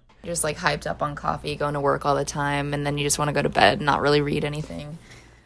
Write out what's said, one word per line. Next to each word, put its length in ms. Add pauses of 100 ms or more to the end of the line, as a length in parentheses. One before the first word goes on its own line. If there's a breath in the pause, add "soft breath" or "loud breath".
(240)
You're 80
just, 120
like, 140
hyped 300
up 160
on 120
coffee, 400
going 200
to 40
work 280
all 80
the 100
time, 480
and 140
then 100
you 60
just 160
wanna 140
go 100
to 60
bed 300
and 60
not 160
really 200
read 240
anything. 520 (480 soft breath)